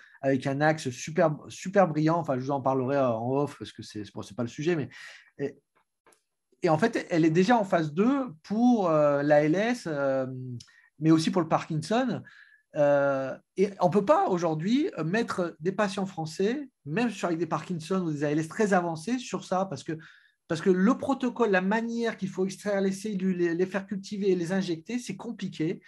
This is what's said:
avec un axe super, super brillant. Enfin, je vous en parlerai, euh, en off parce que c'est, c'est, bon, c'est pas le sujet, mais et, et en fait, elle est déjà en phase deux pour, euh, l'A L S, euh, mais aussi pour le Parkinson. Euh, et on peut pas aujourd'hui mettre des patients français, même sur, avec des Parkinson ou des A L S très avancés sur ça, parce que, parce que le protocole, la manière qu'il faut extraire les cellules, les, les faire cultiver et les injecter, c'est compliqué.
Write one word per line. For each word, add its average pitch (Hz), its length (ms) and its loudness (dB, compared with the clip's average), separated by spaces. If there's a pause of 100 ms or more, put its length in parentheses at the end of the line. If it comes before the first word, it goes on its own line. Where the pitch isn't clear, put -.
(220)
avec 135 240 0
un 139 160 -2
axe 156 300 2
super, 156 440 0 (140)
super 190 380 2
brillant. 156 300 0
Enfin, 147 200 -2
je 127 60 -6
vous 135 80 -6
en 139 100 -2
parlerai, 135 360 0
euh, 131 120 2
en 117 220 -2
off 139 260 -2
parce - 140 -14
que - 100 -18
c'est, 107 240 -12
c'est, - 80 -20
bon, 110 80 -10
c'est - 140 -14
pas 123 80 -4
le 117 60 -4
sujet, 165 260 -2
mais 135 140 -4 (480)
et, 139 200 -6 (1040)
et 175 60 4
en 156 80 6
fait, 233 320 0
elle 165 160 4
est 165 40 6
déjà 190 280 4
en 208 60 2
phase 170 300 0
deux 254 340 2 (160)
pour, 220 460 2
euh, 147 320 4
l'A 147 220 6
L 156 120 4
S, 233 320 -2
euh, 135 380 0 (720)
mais 160 120 6
aussi 160 180 6
pour 185 120 2
le 160 80 -4
Parkinson. 165 720 0 (540)
Euh, 139 600 2 (200)
et 196 140 2 (100)
on 180 100 4
peut 196 140 2
pas 339 240 4
aujourd'hui 180 600 0 (160)
mettre 185 540 -2
des 160 120 -2
patients 196 340 -2
français, 196 600 -4 (180)
même 214 240 0
sur, 190 180 -4
avec 165 100 -2
des 170 100 -2
Parkinson 165 540 -4
ou 165 100 -2
des 147 120 -2
A 147 80 0
L 156 80 0
S 160 80 -2
très 202 260 0
avancés 175 460 0
sur - 240 -8
ça, 190 220 -2
parce 143 180 -10
que, 160 140 -8 (500)
parce 160 140 -4
que 196 80 2
le 190 280 4
protocole, 247 540 0
la 185 100 4
manière 226 560 -2
qu'il 190 120 -6
faut 190 160 -2
extraire 196 340 -4
les 196 120 0
cellules, 190 460 -2
les, 170 180 0
les 180 100 0
faire 196 220 -6
cultiver 196 440 -4
et 180 40 4
les 175 180 -2
injecter, 185 460 -4
c'est 196 180 -10
compliqué. 185 720 -6